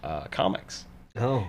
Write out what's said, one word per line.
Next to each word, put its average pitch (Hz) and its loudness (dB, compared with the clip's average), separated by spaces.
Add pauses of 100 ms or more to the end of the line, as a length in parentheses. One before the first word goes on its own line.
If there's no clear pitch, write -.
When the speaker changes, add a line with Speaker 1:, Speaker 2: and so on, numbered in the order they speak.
Speaker 1:
uh, 78 -4
comics. - 2 (340)
Speaker 2:
Oh. 120 2